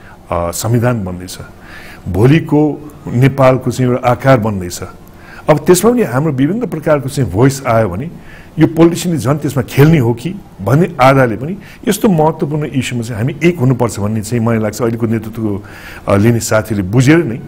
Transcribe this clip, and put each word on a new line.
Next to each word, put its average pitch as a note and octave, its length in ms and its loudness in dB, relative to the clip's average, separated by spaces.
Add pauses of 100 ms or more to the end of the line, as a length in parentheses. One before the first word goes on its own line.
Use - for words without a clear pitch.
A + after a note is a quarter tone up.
(300)
अ, F2 200 -2
संविधान A2+ 540 0
बन्दैछ, F2+ 340 -10 (680)
भोलिको C#3+ 840 2 (160)
नेपालको C3 640 2
चाहिँ B2 220 0
एउटा B2 160 0
आकार B2 320 4
बन्दैछ, F#2+ 420 -4 (680)
अब D3+ 80 2
त्यसमा F3+ 320 4
पनि B3 120 2
हाम्रो D3 300 0
विभिन्न E3 340 0
प्रकारको D3 420 -2
चाहिँ A#2+ 240 -2
भोइस C3+ 340 2
आयो A2+ 220 2
भने A#2 220 -6 (480)
यो D#3 80 4
पोलिटिसियनले E3+ 540 2
झन् C3+ 180 0
त्यसमा C3 240 -2
खेल्ने D#3 360 4
हो A#2+ 160 2
कि F3 200 -8 (280)
भन्ने D3 380 0
आधारले B2+ 360 4
पनि D3+ 220 -8 (300)
यस्तो A3 200 0
महत्त्वपूर्ण D#3 560 0
इस्युमा B2 400 -4
चाहिँ A2 180 -6
हामी C#3 220 -2
एक F3 140 0
हुनुपर्छ B2 420 0
भन्ने G#2+ 220 -2
चाहिँ A2+ 220 -2
मलाई A#2 140 0
लाग्छ। G#2+ 240 -4
अहिलेको A#2 240 -2
नेतृत्व, G#2+ 540 -4 (480)
अ, G2+ 80 2
लिने A2 240 4
साथीहरूले G#2+ 480 -2
बुझेर C3 360 4
नै G#2 240 -6